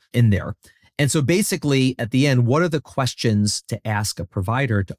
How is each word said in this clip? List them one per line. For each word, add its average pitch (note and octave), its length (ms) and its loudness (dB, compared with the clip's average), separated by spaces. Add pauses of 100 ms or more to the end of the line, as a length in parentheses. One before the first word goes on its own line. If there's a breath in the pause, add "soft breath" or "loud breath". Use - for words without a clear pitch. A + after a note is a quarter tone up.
(120)
in A#2 180 4
there. E2+ 240 -2 (440 soft breath)
And C#3+ 120 2
so D#3 120 0
basically, C#3+ 760 0
at A2 120 -4
the C3 160 2
end, B2 200 2
what C#3+ 160 2
are F3+ 60 0
the D3 120 -2
questions G#2+ 880 -2
to - 180 -8
ask G#2+ 320 -4
a F2 60 -6
provider A2 580 -2
to - 160 -8